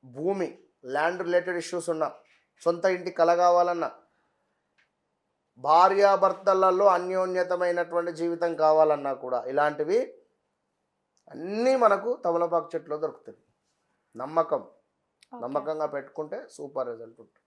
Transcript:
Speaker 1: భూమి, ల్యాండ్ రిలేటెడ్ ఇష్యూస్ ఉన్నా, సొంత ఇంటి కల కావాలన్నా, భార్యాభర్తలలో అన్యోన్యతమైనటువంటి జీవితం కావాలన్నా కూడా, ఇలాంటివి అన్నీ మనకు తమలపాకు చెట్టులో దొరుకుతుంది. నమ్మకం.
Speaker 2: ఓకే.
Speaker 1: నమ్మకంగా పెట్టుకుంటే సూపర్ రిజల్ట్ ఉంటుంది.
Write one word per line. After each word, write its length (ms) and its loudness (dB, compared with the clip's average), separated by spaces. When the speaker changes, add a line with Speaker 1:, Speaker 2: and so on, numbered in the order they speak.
Speaker 1:
భూమి, 560 -6
ల్యాండ్ 360 -2
రిలేటెడ్ 360 -2
ఇష్యూస్ 320 -8
ఉన్నా, 220 -4
సొంత 220 -2
ఇంటి 260 -2
కల 240 2
కావాలన్నా, 560 2
భార్యాభర్తలలో 1300 4
అన్యోన్యతమైనటువంటి 1200 -2
జీవితం 440 -4
కావాలన్నా 580 4
కూడా, 300 -6
ఇలాంటివి 760 -2
అన్నీ 440 0
మనకు 500 2
తమలపాకు 500 0
చెట్టులో 220 -8
దొరుకుతుంది. 400 -10
నమ్మకం. 400 -2
Speaker 2:
ఓకే. 880 -18
Speaker 1:
నమ్మకంగా 420 -6
పెట్టుకుంటే 680 -10
సూపర్ 360 -10
రిజల్ట్ 340 -16
ఉంటుంది. 260 -20